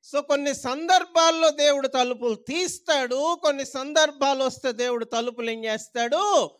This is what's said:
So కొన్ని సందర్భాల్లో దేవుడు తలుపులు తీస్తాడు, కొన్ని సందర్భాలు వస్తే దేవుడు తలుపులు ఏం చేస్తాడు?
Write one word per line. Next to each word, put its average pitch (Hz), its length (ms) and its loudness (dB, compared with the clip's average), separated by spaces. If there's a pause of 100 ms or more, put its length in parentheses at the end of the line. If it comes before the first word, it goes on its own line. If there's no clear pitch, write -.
(140)
So 285 60 0
కొన్ని 285 340 -2
సందర్భాల్లో 330 960 2
దేవుడు 285 380 2
తలుపులు 247 460 0
తీస్తాడు, 294 1080 -2
కొన్ని 277 240 0
సందర్భాలు 277 800 0
వస్తే 254 280 -4
దేవుడు 240 320 -4
తలుపులు 233 460 -4
ఏం 226 140 -8
చేస్తాడు? 240 960 0